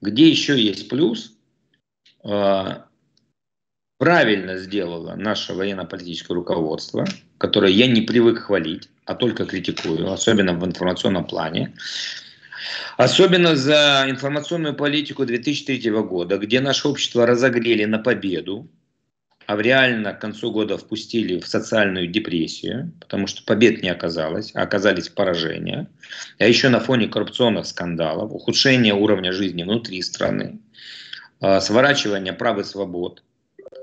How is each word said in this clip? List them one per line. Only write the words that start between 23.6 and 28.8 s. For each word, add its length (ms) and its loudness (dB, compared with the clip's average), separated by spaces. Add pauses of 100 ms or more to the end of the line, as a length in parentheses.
не 60 -2
оказалось, 680 -4
а 80 -2
оказались 460 0
поражения. 800 -4 (520)
А 60 4
ещё 240 6
на 100 6
фоне 280 2
коррупционных 580 0
скандалов, 680 -4
ухудшения 600 4